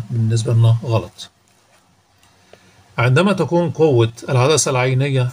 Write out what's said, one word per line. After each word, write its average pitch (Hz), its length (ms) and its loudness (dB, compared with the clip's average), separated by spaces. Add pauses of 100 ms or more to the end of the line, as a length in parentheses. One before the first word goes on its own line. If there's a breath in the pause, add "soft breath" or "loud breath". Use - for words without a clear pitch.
بالنسبة 113 440 -2
لنا 113 300 4
غلط. 113 460 -6 (1700 soft breath)
عندما 131 360 2
تكون 170 360 -2
قوة 123 420 2 (180)
العدسة 139 420 0
العينية 131 600 -2